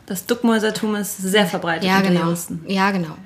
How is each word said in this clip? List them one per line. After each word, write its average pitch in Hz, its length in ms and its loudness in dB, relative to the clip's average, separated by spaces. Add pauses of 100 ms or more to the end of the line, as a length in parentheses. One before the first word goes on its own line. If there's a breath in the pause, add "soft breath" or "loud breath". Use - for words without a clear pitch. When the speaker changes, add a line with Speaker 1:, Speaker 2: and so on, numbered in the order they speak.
Speaker 1:
das 190 180 -8
Duckmäusertum 220 680 0
ist 202 220 -6
sehr 190 280 2
verbreitet 170 400 -2
Speaker 2:
Ja, 190 120 4
Speaker 1:
unter 196 120 4
Speaker 2:
genau. 170 160 4
Speaker 1:
Juristen. 170 420 -4
Speaker 2:
Ja, 190 240 2
genau. 170 240 -4 (100)